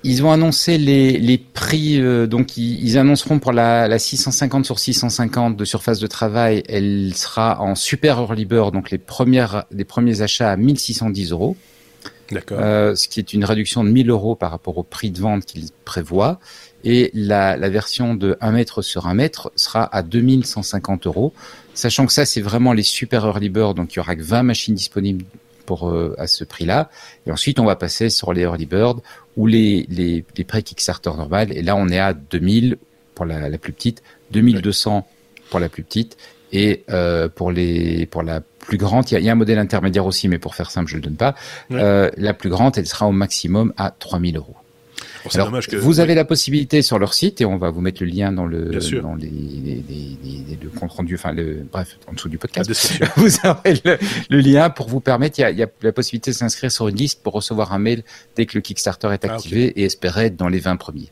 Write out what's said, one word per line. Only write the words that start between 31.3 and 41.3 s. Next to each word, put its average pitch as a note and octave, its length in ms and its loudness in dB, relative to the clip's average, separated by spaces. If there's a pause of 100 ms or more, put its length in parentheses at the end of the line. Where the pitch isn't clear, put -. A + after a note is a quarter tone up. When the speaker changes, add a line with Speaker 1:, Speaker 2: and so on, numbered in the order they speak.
Speaker 1:
Et E2+ 100 -6
là, F#2 120 2
on G2 140 2
est F2+ 100 2
à F#2+ 160 2
deux D2+ 240 -6
mille A2 400 2 (380)
pour F2 100 -6
la, D#2 220 -6
la D#2 100 -6
plus - 140 -10
petite, - 300 -6 (280)
deux G#2 100 2
mille A2+ 220 6
deux G2+ 100 0
cents G#2 340 -2 (440)
pour F2+ 80 -2
la F2 100 0
plus - 140 -12
petite. - 340 -6 (360)
Et, G2+ 380 2
euh, E2+ 380 0
pour F2+ 240 -4
les, E2+ 540 0
pour E2 160 -6
la D#2+ 180 -4
plus - 380 -8
grande, G#2+ 320 2
il A#2 40 2
y - 40 4
a, - 20 4
il G2 60 2
y - 20 4
a A2+ 40 4
un A2+ 40 4
modèle A2 220 4
intermédiaire F#2+ 480 0
aussi, G2 200 -2
mais E2+ 120 2
pour - 180 -10
faire - 140 -6
simple, E2 200 -4
je D#2+ 60 -8
le D2 60 -8
donne D#2 120 -6
pas. C3 220 0 (340)